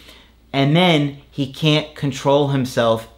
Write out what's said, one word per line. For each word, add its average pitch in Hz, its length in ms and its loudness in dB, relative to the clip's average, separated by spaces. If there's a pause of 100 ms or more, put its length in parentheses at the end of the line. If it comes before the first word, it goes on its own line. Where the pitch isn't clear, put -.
(520)
And 139 240 2
then 147 440 2 (120)
he 139 200 -6
can't - 440 -2
control 143 540 0
himself 123 580 -2 (100)